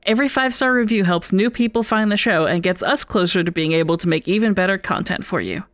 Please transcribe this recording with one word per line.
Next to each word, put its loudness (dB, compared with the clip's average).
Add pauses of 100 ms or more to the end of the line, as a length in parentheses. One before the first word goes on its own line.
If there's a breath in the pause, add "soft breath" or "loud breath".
Every 2
five-star 0
review 2
helps 0
new 2
people 0
find 0
the 2
show 0
and 0
gets -2
us 0
closer 0
to -2
being -2
able 2
to -2
make 0
even 2
better 0
content -4
for -4
you. -6 (100)